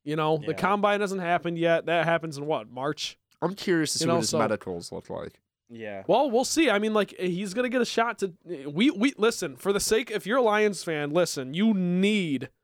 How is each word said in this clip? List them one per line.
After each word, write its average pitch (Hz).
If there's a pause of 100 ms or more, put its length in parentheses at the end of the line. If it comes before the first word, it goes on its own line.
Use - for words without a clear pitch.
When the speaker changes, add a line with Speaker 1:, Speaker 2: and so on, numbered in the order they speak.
Speaker 1:
You 147
know, 156
the 147
Speaker 2:
Yeah. 160
Speaker 1:
combine 202
hasn't 196
happened 170
yet. 165
That 165
happens 160
in 143
what, 127
March? 135 (220)
Speaker 3:
I'm 175
curious 165
to -
Speaker 1:
You -
Speaker 3:
see 165
Speaker 1:
know, 170
Speaker 3:
what 170
his 156
Speaker 1:
so 160
Speaker 3:
medicals 101
look 90
like. 82 (300)
Speaker 2:
Yeah. 107
Speaker 1:
Well, 247
we'll 233
see. 311
I 202
mean, 214
like, 208
he's 185
gonna 247
get 247
a 226
shot 226
to, 190 (340)
we, 180
we, 254
listen, 190
for 196
the 202
sake, 226
if 208
you're 226
a 262
Lions 208
fan, 147
listen, 147
you 214
need 180 (160)